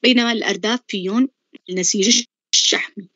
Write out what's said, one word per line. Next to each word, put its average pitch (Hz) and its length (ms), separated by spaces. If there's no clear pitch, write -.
بينما 240 280
الأرداف 214 560
فيهم 208 420
النسيج 196 540
الشحمي. - 640